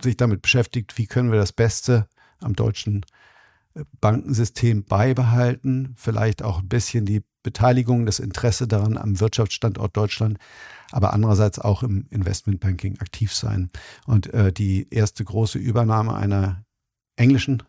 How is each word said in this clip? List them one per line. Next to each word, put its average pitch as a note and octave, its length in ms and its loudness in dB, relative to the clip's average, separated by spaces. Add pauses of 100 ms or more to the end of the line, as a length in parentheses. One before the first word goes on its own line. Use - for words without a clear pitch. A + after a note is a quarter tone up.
sich B2+ 160 -2
damit A2 240 0
beschäftigt, - 560 -2
wie A2 100 -2
können B2 240 0
wir A2 80 4
das G2+ 140 2
Beste A2+ 560 2 (300)
am A2+ 160 -4
deutschen, G#2 500 -2 (680)
äh, D3+ 100 -12 (160)
Bankensystem A2+ 840 0
beibehalten, B2 1160 0
vielleicht A2 440 -2
auch F#2 180 -2
ein F#2+ 80 -6
bisschen A#2 360 -2
die G2+ 180 0 (200)
Beteiligung, B2 640 2
das G#2+ 160 -2
Interesse A#2 480 -2
daran A2 300 0
am G2 220 -2
Wirtschaftsstandort G#2+ 760 -2
Deutschland, G#2 420 -2 (540)
aber - 220 0
andererseits G#2 440 2
auch G#2 240 0
im G2+ 280 -4
Investmentbanking F#2+ 880 -4
aktiv - 340 -6
sein. G2 360 -4 (360)
Und, G#2+ 280 2
äh, G2 180 4
die F#2+ 380 -2
erste G#2+ 340 -2
große A2 340 -2
Übernahme A2 560 0
einer G2 500 -2 (520)
englischen B2+ 520 2